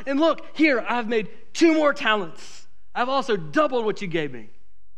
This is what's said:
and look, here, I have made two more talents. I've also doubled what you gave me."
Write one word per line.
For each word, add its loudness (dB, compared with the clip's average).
and 0
look, 2
here, 4
I -2
have -2
made 0
two 6
more 4
talents. -2
I've 0
also 0
doubled 0
what -2
you -4
gave -2
me." -10